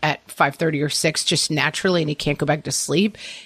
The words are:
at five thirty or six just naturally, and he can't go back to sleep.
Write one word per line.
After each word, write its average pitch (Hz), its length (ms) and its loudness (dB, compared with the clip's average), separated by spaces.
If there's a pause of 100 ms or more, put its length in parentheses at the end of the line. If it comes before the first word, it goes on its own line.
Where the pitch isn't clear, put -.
at 151 260 0
five 143 260 0
thirty 156 260 0
or 147 80 0
six - 340 0
just - 280 0
naturally, 156 500 2
and 151 80 0
he 147 60 -4
can't 143 220 -2
go 147 80 -2
back 147 180 0
to 135 80 -8
sleep. 190 460 0 (280)